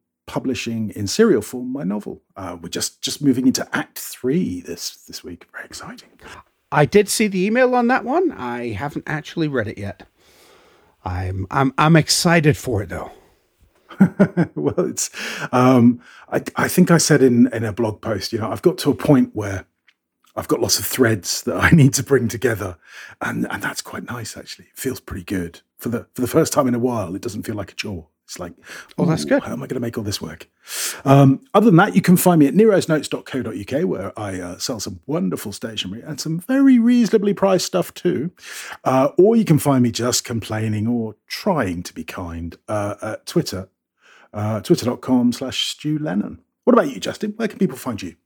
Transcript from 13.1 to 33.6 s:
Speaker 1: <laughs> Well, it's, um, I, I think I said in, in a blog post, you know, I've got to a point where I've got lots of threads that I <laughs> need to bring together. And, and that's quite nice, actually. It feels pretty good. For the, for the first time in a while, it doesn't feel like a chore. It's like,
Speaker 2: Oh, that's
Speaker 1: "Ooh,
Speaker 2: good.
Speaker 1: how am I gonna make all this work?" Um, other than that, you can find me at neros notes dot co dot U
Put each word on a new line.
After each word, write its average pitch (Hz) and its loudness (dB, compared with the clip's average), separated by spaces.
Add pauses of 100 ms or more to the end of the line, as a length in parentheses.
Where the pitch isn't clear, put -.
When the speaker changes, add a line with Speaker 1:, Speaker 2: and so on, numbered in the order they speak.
Speaker 1:
<laughs> - -20 (1300)
Well, 143 -2
it's, 123 -8 (420)
um, 123 6 (320)
I, 117 -2 (140)
I - 0
think 180 4
I 170 8
said 147 4
in, 123 6
in 113 -4
a 107 -4
blog 107 -4
post, 104 -6
you 110 -4
know, 101 -4
I've 113 -8
got - 4
to 147 0
a 120 2
point 127 4
where 98 -6 (720)
I've 107 -8
got 131 2
lots 104 2
of 98 -6
threads 113 0
that 85 -4
I 90 2
<laughs> - 8
need 147 8
to 135 -2
bring 120 2
together. 104 -4 (420)
And, - -6
and - -8
that's - -8
quite - -12
nice, 120 -10
actually. - -18
It - -20
feels - -6
pretty 92 -12
good. 87 -6 (160)
For - -8
the, 113 -6
for 127 -4
the 120 -2
first 156 2
time 147 0
in 120 0
a 120 -2
while, 113 -4
it 98 -8
doesn't 110 -10
feel 110 -8
like 101 -10
a - -20
chore. 95 -10 (180)
It's - -18
like, 87 -12 (420)
Speaker 2:
Oh, 180 0
that's 160 0
Speaker 1:
"Ooh, - -8
Speaker 2:
good. 269 2
Speaker 1:
how - -10
am - -8
I - -10
gonna 127 -6
make 120 -6
all 107 -6
this 101 -6
work?" - -16 (560)
Um, 139 6 (120)
other 208 6
than 202 8
that, 196 6
you 190 6
can 180 6
find 175 4
me 143 8
at 139 0
neros 196 4
notes 151 -2
dot - -8
co 131 -6
dot - -8
U 101 -10